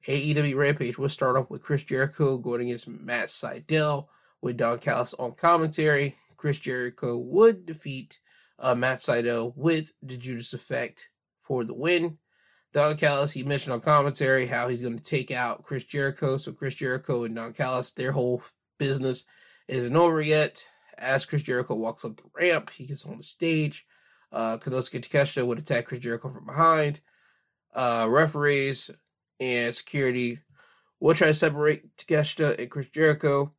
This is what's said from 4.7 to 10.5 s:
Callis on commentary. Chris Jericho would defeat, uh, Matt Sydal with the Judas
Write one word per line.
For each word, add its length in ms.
Callis 360
on 180
commentary. 840
Chris 220
Jericho 580
would 480
defeat, 560
uh, 160
Matt 240
Sydal 580
with 360
the 160
Judas 340